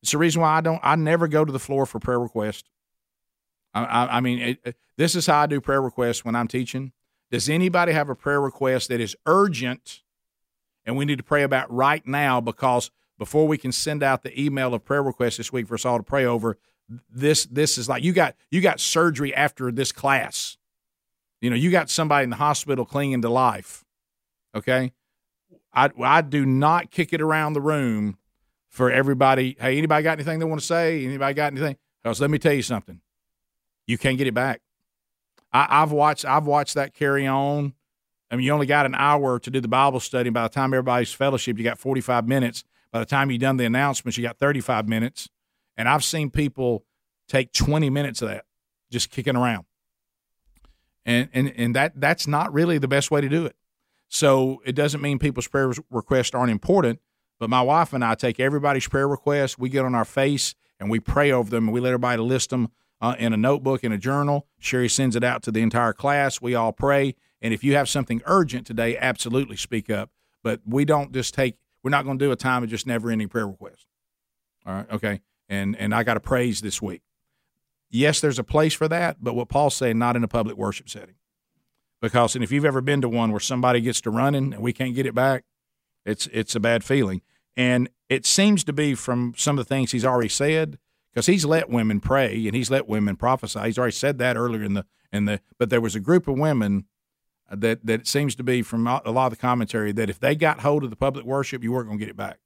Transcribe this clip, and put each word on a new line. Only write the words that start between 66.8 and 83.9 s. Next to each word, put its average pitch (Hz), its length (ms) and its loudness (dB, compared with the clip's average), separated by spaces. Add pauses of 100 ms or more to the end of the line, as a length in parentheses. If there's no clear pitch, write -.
And 113 120 -2
if 107 120 -4
you 139 100 4
have 143 140 2
something 120 380 -2
urgent 151 380 0
today, 117 320 -2
absolutely 123 600 -2
speak 113 340 -6
up. 101 200 -4 (340)
But 110 200 -2
we 131 200 0
don't 143 260 0
just 127 240 -6
take, 131 220 0 (260)
we're 135 80 -2
not 139 140 2
gonna 135 140 -4
do 139 120 2
a 123 60 0
time 127 260 0
of 113 80 -6
just 113 160 -6
never-ending 113 420 -2
prayer 107 200 -4
requests. 95 380 -18 (800)
All 92 100 -8
right, 101 180 -8
okay? 104 280 -4 (280)
And, 98 280 -2
and 104 160 -2
I 113 120 2
got 113 120 0
a 104 40 -2
praise 123 400 0
this 104 200 -6
week. 92 220 -8 (920)
Yes, 147 260 2
there's 135 180 0
a 120 60 -4
place 156 280 2
for 160 160 -2
that, 165 340 -2
but 117 120 -4
what 120 160 -4
Paul's 143 260 0
saying, 117 220 0
not 120 180 2
in 117 80 0
a 107 40 -4
public 110 280 -2
worship 101 320 -6
setting. 92 280 -16 (840)
Because, 117 340 2
and 123 80 -4
if - 80 -4
you've 143 140 0
ever 135 160 2
been 139 220 0
to 123 60 0
one 113 240 0
where 104 60 -2
somebody 123 440 2
gets 117 180 -2